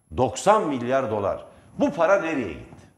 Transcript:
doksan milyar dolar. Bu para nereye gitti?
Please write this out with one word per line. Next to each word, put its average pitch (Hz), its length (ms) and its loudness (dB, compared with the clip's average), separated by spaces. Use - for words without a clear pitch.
doksan 180 500 2
milyar 127 440 -2
dolar. 98 340 -2
Bu 277 140 2
para 170 280 4
nereye 139 320 -4
gitti? 58 300 -18